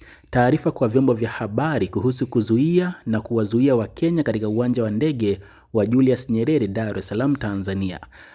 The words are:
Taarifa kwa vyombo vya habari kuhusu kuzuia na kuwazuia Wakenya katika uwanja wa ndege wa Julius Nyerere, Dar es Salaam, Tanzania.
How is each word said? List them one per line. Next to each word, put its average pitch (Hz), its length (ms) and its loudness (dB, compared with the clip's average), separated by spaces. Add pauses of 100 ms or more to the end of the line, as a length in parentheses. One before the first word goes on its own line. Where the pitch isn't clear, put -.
(300)
Taarifa 131 400 4
kwa 127 180 0
vyombo 131 260 4
vya 110 160 -2
habari 120 580 -2
kuhusu 123 380 -2
kuzuia 143 680 2 (120)
na 110 140 0
kuwazuia 120 560 2
Wakenya 160 460 0
katika 107 260 -2
uwanja 120 340 0
wa 110 80 0
ndege 110 500 0 (320)
wa 104 140 2
Julius 123 440 2
Nyerere, 117 380 0
Dar 101 300 -4
es 92 100 -8
Salaam, 135 280 0
Tanzania. 98 640 -4 (340)